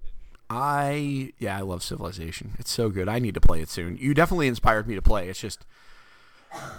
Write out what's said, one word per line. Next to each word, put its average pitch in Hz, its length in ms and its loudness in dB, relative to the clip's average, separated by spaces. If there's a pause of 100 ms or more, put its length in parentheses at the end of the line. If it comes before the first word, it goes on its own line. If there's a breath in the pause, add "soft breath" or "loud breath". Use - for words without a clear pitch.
(500)
I, 143 880 -4
yeah, 98 180 -6
I 98 60 -8
love 92 200 -8
Civilization. 92 760 -10
It's - 140 -10
so 113 180 0
good. 92 180 -4
I 117 120 -2
need 113 140 -2
to - 60 -8
play 82 220 10
it 78 80 -8
soon. 87 260 -8
You 139 160 -2
definitely 160 360 2
inspired 113 380 2
me 110 100 -4
to 95 60 -4
play. 92 280 6
It's 95 100 -12
just, - 240 -12 (1160 soft breath)